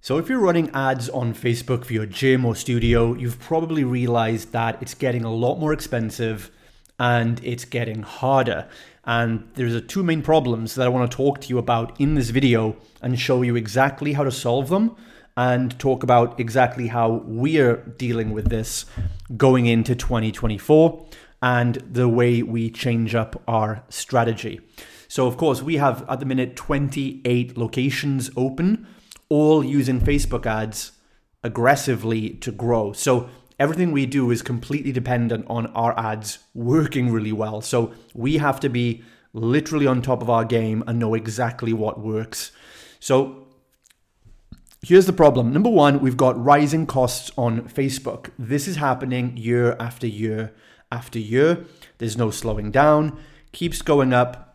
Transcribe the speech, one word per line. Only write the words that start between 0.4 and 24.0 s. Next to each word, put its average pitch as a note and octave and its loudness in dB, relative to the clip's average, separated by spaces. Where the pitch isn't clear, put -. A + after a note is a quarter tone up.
ads C3 -2
on A#2+ -4
Facebook B2 -2
for - -8
your G#2+ -2
gym B2+ 2
or A#2 2
studio, A#2 2
you've A#2+ -6
probably D#3+ -2
realized A#2 -2
that A2+ -2
it's A#2+ -12
getting B2 -2
a A2+ -4
lot B2 0
more D#3 -2
expensive A2+ -4
and A#2 2
it's A#2+ -6
getting A2+ -6
harder. B2+ 0
And A#2 -2
there's A#2+ -2
a A#2 -2
two F#3+ -4
main D#3+ 0
problems B2 0
that C3 0
I B2 4
wanna B2 0
talk C3+ 0
to - -16
you B2 -2
about A#2 -2
in D3 2
this B2 0
video A2+ 2
and B2 -2
show B2+ 2
you A#2+ 0
exactly C3 0
how C#3+ 0
to C3 0
solve B2+ -2
them G#3+ 0
and B2 0
talk C3 0
about A#2+ 4
exactly A#2+ 0
how A2+ 0
we're B2+ 2
dealing A#2 -6
with G#2+ -2
this A2 -4
going C3 6
into A#2 4
twenty A2 -2
twenty-four D3+ 2
and A#2+ 2
the B2 2
way A#2+ 2
we A2+ -4
change A#2 -2
up A2 -4
our A2 -2
strategy. A#2 -2